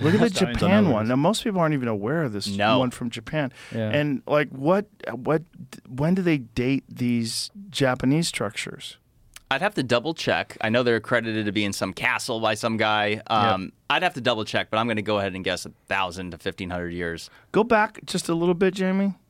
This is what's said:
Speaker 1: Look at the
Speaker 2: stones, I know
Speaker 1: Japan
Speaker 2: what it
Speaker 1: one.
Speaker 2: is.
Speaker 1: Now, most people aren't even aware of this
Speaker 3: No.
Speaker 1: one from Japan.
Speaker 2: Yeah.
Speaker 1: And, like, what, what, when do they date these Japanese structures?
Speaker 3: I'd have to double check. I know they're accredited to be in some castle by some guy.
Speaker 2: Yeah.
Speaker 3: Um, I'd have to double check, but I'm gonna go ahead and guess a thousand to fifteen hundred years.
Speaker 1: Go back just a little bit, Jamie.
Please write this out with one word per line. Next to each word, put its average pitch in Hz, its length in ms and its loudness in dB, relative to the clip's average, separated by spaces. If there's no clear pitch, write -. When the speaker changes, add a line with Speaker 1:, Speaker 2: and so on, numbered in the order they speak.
Speaker 1:
Look 151 120 4
at 214 60 6
the 233 100 4
Speaker 2:
stones, 190 120 0
I 185 40 2
know 120 140 -2
Speaker 1:
Japan 196 260 6
Speaker 2:
what 170 40 4
it 127 40 4
Speaker 1:
one. 107 120 2
Speaker 2:
is. 113 40 0
Speaker 1:
Now, 127 60 2
most 165 280 2
people 196 180 0
aren't 156 120 2
even 127 140 0
aware 117 360 0
of 120 100 -4
this 98 140 -4
Speaker 3:
No. 101 320 4
Speaker 1:
one 123 120 2
from 120 180 -6
Japan. 127 420 -4
Speaker 2:
Yeah. 110 160 -2
Speaker 1:
And, 147 380 -2
like, 147 220 2
what, 160 360 0
what, 147 300 0
when 143 260 0
do 190 80 2
they 170 180 4
date 127 500 -2
these 120 600 -2
Japanese 135 580 2
structures? - 720 -8
Speaker 3:
I'd 135 120 0
have 208 140 0
to 147 80 0
double 120 300 0
check. 95 460 0
I 110 100 -2
know 120 140 4
they're 120 140 4
accredited 110 480 -2
to 104 80 -2
be 104 100 0
in 101 80 -2
some 98 220 -4
castle 117 480 -2
by 110 140 2
some 113 200 -2
guy. 107 320 2
Speaker 2:
Yeah. 104 240 4
Speaker 3:
Um, 92 180 -4
I'd 156 140 2
have 175 120 2
to 135 60 -8
double 113 220 0
check, 101 260 -2
but 107 80 -2
I'm 117 120 2
gonna 107 120 -2
go 104 180 0
ahead 98 160 -2
and 92 100 -8
guess 92 200 -2
a - 40 -14
thousand 92 440 -4
to 85 60 -12
fifteen 92 320 -6
hundred 87 200 -4
years. 85 400 -6
Speaker 1:
Go 190 100 4
back 220 420 0
just - 220 -4
a 170 80 0
little 170 200 2
bit, 185 180 2
Jamie. 190 400 0